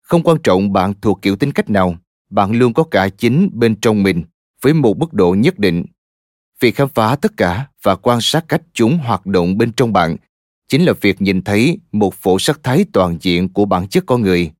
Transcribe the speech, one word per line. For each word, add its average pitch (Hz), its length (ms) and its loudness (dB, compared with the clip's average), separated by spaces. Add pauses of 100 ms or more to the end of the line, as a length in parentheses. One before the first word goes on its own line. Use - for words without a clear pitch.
Không 170 220 -2
quan 160 200 2
trọng 101 300 0
bạn 98 280 0
thuộc 104 220 -2
kiểu 98 140 -2
tính 139 160 -2
cách - 180 -4
nào, 92 260 0 (340)
bạn 101 220 -2
luôn 117 220 2
có 160 100 0
cả 98 240 0
chín 123 440 0
bên 113 240 0
trong 107 260 0
mình 90 200 0 (380)
với 143 140 2
một 120 240 2
mức 160 160 -6
độ 92 240 2
nhất 127 200 0
định. 87 260 -2 (760)
Việc 120 160 2
khám 139 120 0
phá 117 280 0
tất 208 200 -2
cả 98 300 -2 (160)
và 95 140 0
quan 120 240 0
sát 151 280 -2
cách - 140 -2 (100)
chúng 117 260 0
hoạt 117 280 -4
động 92 320 0
bên 120 140 0
trong 117 200 -2
bạn 82 240 0 (520)
chính 151 160 2
là 139 160 2
việc 98 220 0
nhìn 95 200 0
thấy 107 360 0 (140)
một 104 220 0
phổ 95 240 0
sắc - 240 -2
thái 147 300 0
toàn 90 280 0
diện 90 280 -2
của 101 160 0
bản 95 240 -2
chất 180 180 -2
con 123 160 0
người. 87 380 0